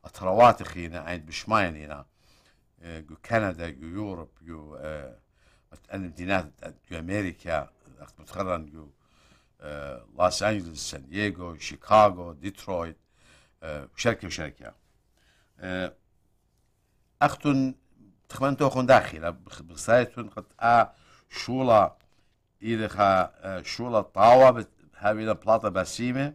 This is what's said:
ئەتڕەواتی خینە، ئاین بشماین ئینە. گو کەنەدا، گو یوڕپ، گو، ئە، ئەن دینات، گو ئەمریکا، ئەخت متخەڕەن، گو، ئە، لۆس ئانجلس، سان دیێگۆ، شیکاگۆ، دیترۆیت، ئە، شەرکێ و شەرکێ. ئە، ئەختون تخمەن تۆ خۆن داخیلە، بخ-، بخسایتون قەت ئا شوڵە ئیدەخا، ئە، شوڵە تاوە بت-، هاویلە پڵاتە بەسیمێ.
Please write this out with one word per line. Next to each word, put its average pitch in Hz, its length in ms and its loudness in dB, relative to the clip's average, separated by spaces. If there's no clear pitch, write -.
ئەتڕەواتی 107 640 4
خینە، 85 340 -10
ئاین 87 220 -8
بشماین 92 540 -2
ئینە. 73 200 -14
گو 78 80 -20
کەنەدا، 95 400 -4
گو 80 80 -16
یوڕپ، 92 360 -12
گو، 82 120 -16
ئە، 78 120 -12
ئەن 98 100 -10
دینات، 90 260 -2
گو 87 120 -14
ئەمریکا، 87 580 -6
ئەخت - 220 -20
متخەڕەن، 87 420 -6
گو، 78 120 -20
ئە، 73 80 -14
لۆس 90 280 2
ئانجلس، 87 440 -4
سان 71 220 -14
دیێگۆ، 92 360 -6
شیکاگۆ، 92 600 4
دیترۆیت، 85 580 -8
ئە، 80 60 -14
شەرکێ 107 260 -4
و - 100 -10
شەرکێ. 69 320 -14
ئە، 92 100 -10
ئەختون 143 380 0
تخمەن 135 300 -2
تۆ 151 140 2
خۆن 127 200 -2
داخیلە، 85 360 2
بخ-، - 240 -20
بخسایتون 113 640 0
قەت - 160 -16
ئا 117 160 4
شوڵە 120 440 4
ئیدەخا، 104 480 0
ئە، 95 80 -10
شوڵە 117 300 -2
تاوە 127 400 10
بت-، - 240 -10
هاویلە 107 380 0
پڵاتە 110 360 2
بەسیمێ. 123 580 -4